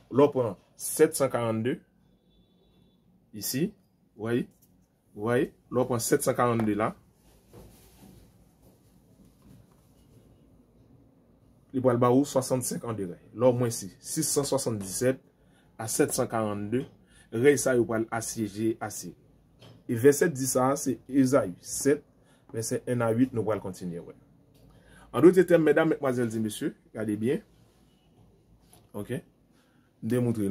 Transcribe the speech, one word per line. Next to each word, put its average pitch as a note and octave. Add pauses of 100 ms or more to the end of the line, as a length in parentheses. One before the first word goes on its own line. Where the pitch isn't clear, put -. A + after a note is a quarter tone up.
(120)
Lò C#3
pran A#2 (180)
sèt -
san C3
karannde, A#2 (1500)
isi, B2+ (500)
ou G#2+
wè A#2+
li? - (680)
Ou G#2+
wè A#2+
li? - (240)
Lò B2
pran A#2+
sèt -
san B2+
karannde A2+
la. A2+ (4000)
Li C3
pral A#2+
ba B2
ou C3+
swasannsenk B2+
an A#2
de F#2+
reyn. E2 (160)
Lò B2
mwen A#2+
si, G2 (140)
sis -
san C#3+
swasanndiset A#2+ (580)
a A2+
sèt C#3
san B2
karannde, G#2+ (500)
reyn C3
sa C3
yo A2+
pral A2+
asyeje A2 (100)
Asiri. F2+ (720)
E B2
vèsè C#3
dis C3
sa, B2+ (100)
se B2+ (100)
Ezayi B2+ (100)
sèt, - (480)
vèsè A2+ (100)
un A#2+
a A2+
huit, B2
nou A2+
pral G#2
kontinye, F2+
wè. - (960)
An B2
doutre F3+
tèm, E3
medam, D#3
medmwazèl B2
e A2+
mesye, A2 (220)
gade A2
byen. C3+ (1600)
Ok? G#2 (880)
Demontre A2+